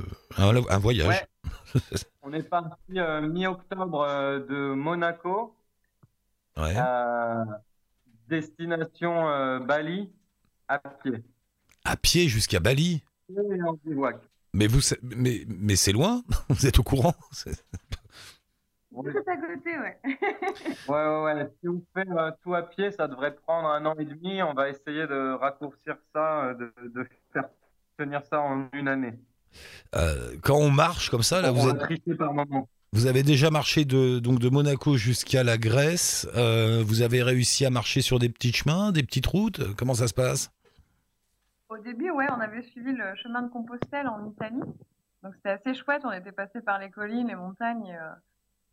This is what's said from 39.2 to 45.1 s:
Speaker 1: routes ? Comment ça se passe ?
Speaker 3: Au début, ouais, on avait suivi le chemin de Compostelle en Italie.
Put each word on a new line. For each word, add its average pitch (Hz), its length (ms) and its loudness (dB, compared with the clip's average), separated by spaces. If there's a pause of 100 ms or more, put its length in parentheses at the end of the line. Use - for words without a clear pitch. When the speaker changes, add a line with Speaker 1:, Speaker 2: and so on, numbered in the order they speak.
Speaker 1:
routes ? 180 480 0
Comment 123 200 0
ça 120 120 2
se 107 80 -2
passe ? 127 360 0 (1160)
Speaker 3:
Au 220 80 -12
début, 240 320 -6
ouais, 277 220 0
on 240 80 -4
avait 220 240 -6
suivi 247 300 -6
le 208 280 -4
chemin 240 220 -4
de 240 60 -6
Compostelle 240 580 -6
en 214 200 -6
Italie. 220 340 -8 (600)